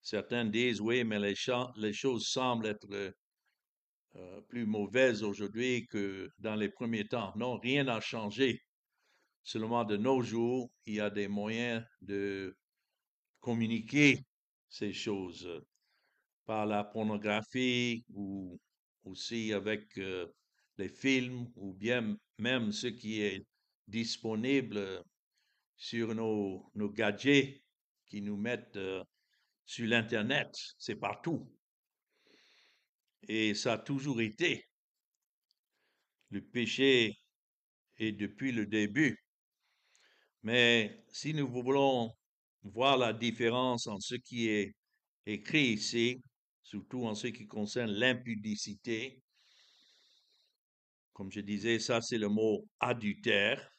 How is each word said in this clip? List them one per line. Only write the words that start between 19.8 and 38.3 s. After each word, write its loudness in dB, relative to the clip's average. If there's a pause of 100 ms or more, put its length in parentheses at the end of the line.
euh, -4 (520)
les -4
films 0
ou -12
bien 0 (220)
même 0
ce -4
qui -6
est -2 (400)
disponible -2 (720)
sur -2
nos, -2
nos -2
gadgets 4 (440)
qui -10
nous -4
mettent, -4
euh, -6 (600)
sur -6
l'Internet. 0 (280)
C'est -6
partout. -4 (1800)
Et 4
ça 2
a -4
toujours -2
été. 0 (1700)
Le -8
péché 4 (800)
est -2
depuis -4